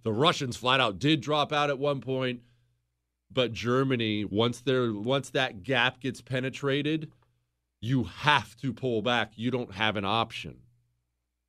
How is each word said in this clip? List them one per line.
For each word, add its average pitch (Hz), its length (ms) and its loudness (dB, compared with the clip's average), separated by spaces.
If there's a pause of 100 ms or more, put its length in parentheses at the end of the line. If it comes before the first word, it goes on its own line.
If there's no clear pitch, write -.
The 113 100 0
Russians 135 460 2
flat 127 220 2
out 107 180 2
did 143 240 2
drop 147 320 -2
out 147 160 2
at 139 80 -2
one 139 240 -2
point. 127 400 -4 (880)
But 120 240 0
Germany, 117 720 0
once 117 360 0
they're, 127 320 2
once 123 360 -2
that 127 320 -2
gap 127 380 0
gets 131 220 -6
penetrated, 139 880 -2 (720)
you 120 240 0
have 139 520 0
to 131 160 -4
pull 113 300 -2
back. 117 340 0
You 117 140 -4
don't 117 220 -4
have 104 220 0
an 101 100 -4
option. 101 580 -2 (840)